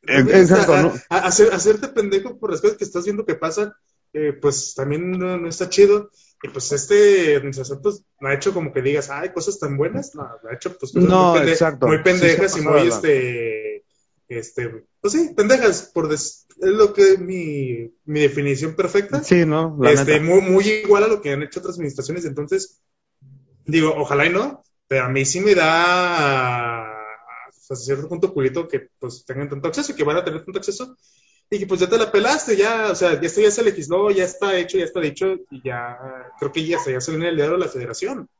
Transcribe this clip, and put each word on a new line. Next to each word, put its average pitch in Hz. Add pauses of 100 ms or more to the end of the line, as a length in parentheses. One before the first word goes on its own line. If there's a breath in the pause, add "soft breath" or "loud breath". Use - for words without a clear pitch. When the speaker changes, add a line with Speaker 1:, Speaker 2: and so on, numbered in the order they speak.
Speaker 1:
Eh, 135
Speaker 2:
güey, 214
Speaker 1:
exacto, 180
Speaker 2:
a, 143
Speaker 1:
¿no? 170 (160)
Speaker 2:
a, 170
hacer, 196
hacerte 208
pendejo 202
por 208
las 165
cosas 214
que -
estás 180
viendo 208
que 160
pasan, 196 (420)
eh, 151
pues 139
también 147
no, 185
no 170
está 180
chido. 202 (320)
Y -
pues -
este 185
administración, 135
pues, 202 (160)
no 139
ha 139
hecho 139
como 160
que 135
digas, 139
"Ay, 156
cosas 185
tan 143
buenas". 175
No, 147
ha 117
hecho, 185
pues, -
cosas 180
Speaker 1:
No, 185
Speaker 2:
muy 160
pende-, 160
Speaker 1:
exacto. 160
Speaker 2:
muy 156
Speaker 1:
Sí, -
Speaker 2:
pendejas 180
Speaker 1:
se 180
Speaker 2:
y 151
Speaker 1:
pasó 147
Speaker 2:
muy, 147
Speaker 1:
de 117
lanza. 110
Speaker 2:
este, 113 (420)
este, 113 (160)
pues 208
sí, 320
pendejas, 220
por 160
des-, - (120)
es 190
lo 208
que 196
es 190
mi, 147 (120)
mi 151
definición 143
perfecta. 202
Speaker 1:
Sí, 175
¿no? 156
La 143
Speaker 2:
Este, 143
Speaker 1:
neta. 151
Speaker 2:
muy, 180
muy 190
igual 208
a 220
lo 208
que 147
han 143
hecho 151
otras 175
administraciones. 160
Entonces, 151 (840)
digo, 156
ojalá 143
y 170
no, 247 (240)
pero 131
a 123
mí 135
sí 175
me 202
da 156 (680)
hasta -
cierto 135
punto 180
culito 131
que, -
pues, -
tengan 135
tanto 139
acceso 277
y 220
que 156
van 147
a 180
tener 160
tanto 185
acceso 254 (560)
y 208
que, 196
pues, 185
ya 180
te -
la 220
pelaste, 240
ya, 214
o -
sea, 165
ya 165
esto 196
ya 214
se 220
legisló, 190
ya 190
está 190
hecho, 180
ya 175
está 165
dicho 175 (140)
y 131
ya, 120 (420)
creo 143
que 160
ya, 165
hasta 160
ya 127
salió 156
en 170
el 165
diario 156
de 180
la -
Federación. 156 (100)